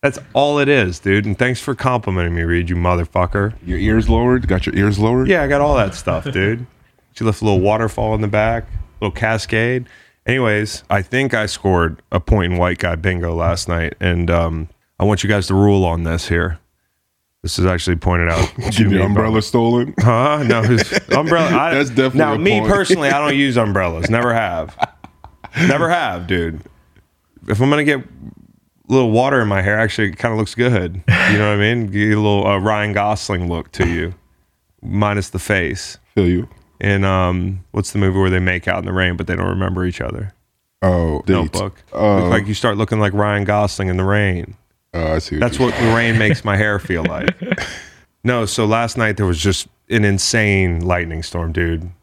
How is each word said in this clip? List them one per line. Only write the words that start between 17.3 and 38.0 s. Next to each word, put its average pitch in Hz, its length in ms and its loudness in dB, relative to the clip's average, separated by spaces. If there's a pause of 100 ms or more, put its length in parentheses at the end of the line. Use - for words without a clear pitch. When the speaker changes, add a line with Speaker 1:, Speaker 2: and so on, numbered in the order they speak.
Speaker 1:
This - 160 -6
is 90 80 2
actually 90 300 0
pointed 85 340 0
out 82 260 0
Speaker 2:
<laughs> - 20 -12
Did - 160 -6
Speaker 1:
to 107 100 2
Speaker 2:
the 101 80 4
Speaker 1:
me 95 80 2
by 95 60 2
Speaker 2:
umbrella 110 360 0
stolen? 117 580 0
Speaker 1:
Huh? 123 440 2
No, 117 180 2
his 110 320 2 (140)
Speaker 2:
<laughs> - 40 -2
Speaker 1:
umbrella. 160 360 2 (100)
I, 160 160 0
Speaker 2:
That's 139 160 0
definitely 131 300 2
Speaker 1:
now, 151 160 2
Speaker 2:
a - 20 -2
Speaker 1:
me 202 220 2
Speaker 2:
point. - 120 0
Speaker 1:
personally, 180 380 2
I 139 80 2
don't 147 180 0
Speaker 2:
<laughs> - 0 -
Speaker 1:
use 139 220 2
umbrellas. 95 540 0
Never 120 200 2
have. 90 460 -4 (880)
Never 165 220 2
have, 110 380 -2
dude. 82 340 -2 (840)
If 107 120 0
I'm 135 120 4
gonna 147 120 2
get 143 180 0
a - 20 -14 (840)
little 127 200 4
water 127 320 2
in 107 60 0
my 98 160 0
hair, 104 160 0
actually, 110 300 0
it 85 100 -12
kinda 113 180 -2
looks 110 160 -4
good. 95 540 0
You 90 320 2
know 104 100 2
what 104 60 0
I 104 180 2
mean? 117 140 -2
Get 101 260 0
a - 80 2
little, 101 240 2
uh, 98 140 2
Ryan 104 340 0
Gosling 101 560 -2
look 85 220 -6
to 90 180 0
you, 85 240 -4 (680)
minus 101 480 -2
the 95 80 -6
face. 92 580 -4 (160)
Speaker 2:
Feel 95 160 4
you. 90 180 0 (320)
Speaker 1:
And, 98 260 0
um, 92 680 0
what's - 200 -4
the - 60 -4
movie 95 220 0